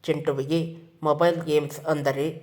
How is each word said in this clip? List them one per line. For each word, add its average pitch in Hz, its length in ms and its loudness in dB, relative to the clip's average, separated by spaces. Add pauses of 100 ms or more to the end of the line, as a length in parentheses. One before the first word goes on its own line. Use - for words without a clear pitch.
ಚಿಂಟುವಿಗೆ 151 880 -2 (100)
ಮೊಬೈಲ್ 165 400 2
ಗೇಮ್ಸ್ 151 380 0
ಅಂದರೆ 147 500 0 (120)